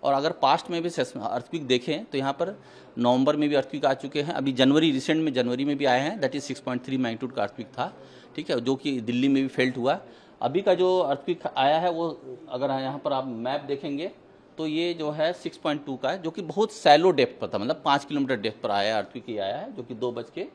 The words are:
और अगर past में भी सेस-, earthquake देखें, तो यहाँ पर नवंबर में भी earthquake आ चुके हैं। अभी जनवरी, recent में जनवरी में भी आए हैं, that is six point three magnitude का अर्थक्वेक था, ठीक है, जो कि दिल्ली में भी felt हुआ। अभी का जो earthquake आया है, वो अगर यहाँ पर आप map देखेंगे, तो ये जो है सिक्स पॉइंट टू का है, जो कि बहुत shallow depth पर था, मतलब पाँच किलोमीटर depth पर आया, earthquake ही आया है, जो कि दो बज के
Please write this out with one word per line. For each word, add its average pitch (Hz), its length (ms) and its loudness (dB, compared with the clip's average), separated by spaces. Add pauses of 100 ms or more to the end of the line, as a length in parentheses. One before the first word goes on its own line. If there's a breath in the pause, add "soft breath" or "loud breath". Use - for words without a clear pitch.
और 139 100 4
अगर 143 180 0
past 151 380 2
में 170 120 -4
भी 170 80 -2
सेस-, 151 280 -4
earthquake 127 500 -6
देखें, 143 380 0
तो - 120 -6
यहाँ 135 160 -2
पर 170 260 -4 (380 loud breath)
नवंबर 127 380 4
में 147 140 2
भी 143 60 0
earthquake 139 300 0
आ 135 80 4
चुके 139 280 -4
हैं। 151 120 -4
अभी 135 180 0
जनवरी, 139 400 6
recent 156 320 0
में 156 100 -2
जनवरी 127 320 0
में 143 120 -2
भी 143 80 -2
आए 127 140 4
हैं, 175 220 -4
that 131 140 -2
is 139 160 -6
six - 120 -10
point 123 220 -4
three 131 140 -2
magnitude 120 360 -4
का 107 60 -2
अर्थक्वेक 104 260 -6
था, 147 260 -6 (420 loud breath)
ठीक 156 140 -10
है, 131 120 0
जो 131 140 2
कि 135 260 -4
दिल्ली 123 260 0
में 135 160 4
भी 135 60 -2
felt 131 280 0
हुआ। 135 220 0 (420 loud breath)
अभी 143 200 0
का 196 120 4
जो 185 260 4
earthquake 156 440 -2 (140)
आया 143 220 4
है, 180 120 0
वो 165 300 -4 (280)
अगर 127 200 -2
यहाँ 135 300 -4
पर 139 140 -2
आप 131 140 -2
map 123 340 -4
देखेंगे, 143 500 -6 (460)
तो 160 100 -4
ये 165 260 -2
जो 156 180 -4
है 160 220 0
सिक्स - 240 -10
पॉइंट 147 280 -4
टू 139 100 -6
का 131 140 -2
है, 185 120 -4
जो 160 100 -4
कि 180 100 -8
बहुत 190 320 -2
shallow 160 380 8
depth 135 300 2
पर 107 60 -6
था, 104 100 -4
मतलब 123 280 -2
पाँच 143 200 2
किलोमीटर 139 320 -2
depth 110 240 -6
पर 110 100 -2
आया, 101 260 0
earthquake - 300 -8
ही 110 100 -6
आया 98 200 -4
है, 214 180 -12
जो 131 80 -10
कि 120 100 -12
दो 123 180 -4
बज 117 140 -10 (100)
के 180 200 -8